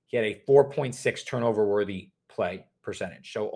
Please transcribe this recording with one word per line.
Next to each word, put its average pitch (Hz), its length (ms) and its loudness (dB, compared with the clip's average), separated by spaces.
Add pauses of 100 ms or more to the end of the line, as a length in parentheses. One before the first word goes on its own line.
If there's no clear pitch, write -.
He - 120 -4
had 113 80 0
a 104 200 -6
four 139 240 8
point 131 240 -4
six - 300 -4
turnover 117 420 0
worthy 101 460 -2 (180)
play 95 360 -4 (180)
percentage. 90 500 -12
So 107 220 -6